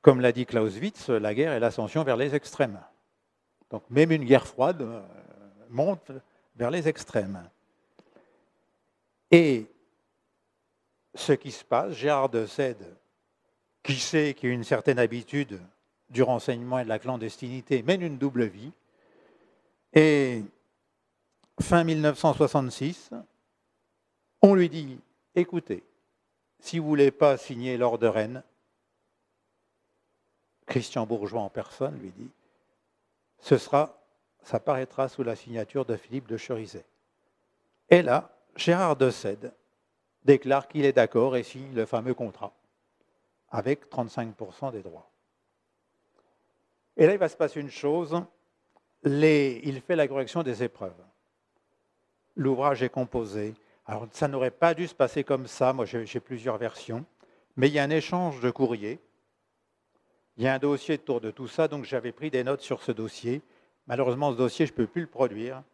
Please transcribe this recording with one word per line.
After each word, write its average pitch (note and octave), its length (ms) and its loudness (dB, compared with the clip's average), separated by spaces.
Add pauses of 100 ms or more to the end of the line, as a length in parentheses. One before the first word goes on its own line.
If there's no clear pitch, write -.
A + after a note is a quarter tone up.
Comme C3 180 8
l'a B2 120 6
dit B2 140 -4
Clausewitz, A2+ 640 -2
la G#2 240 0
guerre D3 180 0
est A#2 80 -2
l'ascension A#2 440 -2
vers B2+ 120 0
les C3+ 180 -2
extrêmes. A2+ 460 -4 (880)
Donc A2 200 -10
même D#3 220 6
une D3+ 120 0
guerre B2 220 6
froide, D3+ 360 0
euh, A2+ 200 -10 (680)
monte D3+ 420 -4 (460)
vers A#2+ 140 -2
les D#3+ 180 -2
extrêmes. G2 600 -6 (1800)
Et C#3+ 360 6 (1500)
ce - 180 0
qui C3 200 -2
se - 120 -18
passe, E3 280 0
Gérard C3+ 360 0
de A2+ 180 -2
Sède, G2+ 500 -6 (880)
qui C3+ 140 -2
sait D3+ 380 0
qu'il B2+ 140 -4
y B2 40 0
a - 20 0
une A#2+ 100 -6
certaine B2 340 0
habitude A#2 600 -2 (480)
du B2 140 0
renseignement B2 560 0
et B2 60 -4
de A2 40 -8
la A2 100 -2
clandestinité, B2 840 -4
mène F3 200 0
une D3+ 160 -6
double B2 260 0
vie. G#2+ 280 -10 (1200)
Et C#3+ 500 6 (1200)
fin E3+ 240 4
mille D#3+ 160 0
neuf D3+ 180 2
cent D3 160 2
soixante-six, C#3 760 -2 (1300)
on G3+ 120 10
lui F3 140 4
dit, « C#3+ 300 -10 (360)
Écoutez, F3 500 -4 (720)
si - 200 -8
vous D#3 80 -4
voulez C#3+ 240 6
pas C#3 260 4
signer B2+ 400 -8
l'ordre A#2 220 0
de A#2 80 2
Rennes », A2 360 -2 (2250)
Christian A#2 400 -4
Bourgeois G#2+ 340 -4
en G2 100 -6
personne C3+ 480 -8
lui F#2+ 120 -14
dit, « A2 200 -18 (1080)
ce C3+ 200 4
sera, - 400 0 (440)
ça - 180 -4
paraîtra C3 480 -4
sous - 140 -10
la A#2 120 -4
signature A#2 500 -8
de A#2 120 -4
Philippe B2 320 -12
de A#2 80 -6
Cherisay. » A2 480 -10 (1040)
Et F3 120 8
là, B2+ 340 -2 (200)
Gérard E3+ 400 2
de C3 140 4
Sède A2+ 420 -8 (720)
déclare C3+ 440 4
qu'il D3+ 160 -2
est C#3 80 4
d'accord B2+ 440 2
et A#2+ 60 -2
signe C3 320 -14
le A2 120 -2
fameux A#2+ 280 -4
contrat G#2+ 380 -10 (1000)
avec B2 380 -4
trente-cinq A2+ 440 -6
pour F#2+ 200 -14
cent C3+ 160 -8
des G#2+ 120 -12
droits. E2+ 280 -20 (1900)
Et D3+ 100 8
là, F#3+ 80 6
il G3+ 40 -2
va F3 100 2
se - 80 -8
passer D#3 220 -2
une C#3+ 120 -10
chose, D#3+ 520 -2 (800)
les, C#3+ 600 4
il C3+ 160 -6
fait F3 160 -2
la D3+ 100 2
correction C3+ 360 -4
des B2 200 -4
épreuves. G2 300 -8 (1400)
L'ouvrage C3+ 460 0
est B2 80 -2
composé. A2 640 -6 (320)
Alors, G#2+ 260 -8
ça D3 160 -2
n'aurait C3 220 -2
pas E3+ 240 2
dû E3+ 120 -6
se - 80 -14
passer C3 300 0
comme C3 220 -2
ça, C3 260 0
moi B2+ 120 -4
j'ai, A2+ 220 -8
j'ai A#2 140 -8
plusieurs A#2 380 -8
versions, A#2 460 -8 (520)
mais C3+ 120 4
il D3 60 2
y D3+ 40 2
a C#3+ 40 2
un C#3 80 -2
échange D#3+ 500 -2
de B2 100 0
courriers, A#2 500 -2 (1400)
il A2+ 80 -4
y C3 40 2
a C3+ 60 2
un C3 40 -4
dossier C#3+ 360 -2
autour B2 260 -4
de A2 100 -8
tout B2 180 -14
ça, D#3+ 180 0
donc C#3+ 180 -6
j'avais A#2+ 280 -6
pris D3+ 180 -10
des B2+ 140 -2
notes C3+ 180 -4
sur - 200 -8
ce B2+ 100 -4
dossier. A2+ 500 -6 (440)
Malheureusement, C3 460 -2
ce A#2 40 -6
dossier, B2+ 300 0
je - 60 -8
ne - 40 -12
peux A2+ 100 0
plus E3+ 160 -6
le D#3 60 -10
produire. B2 540 -4 (120)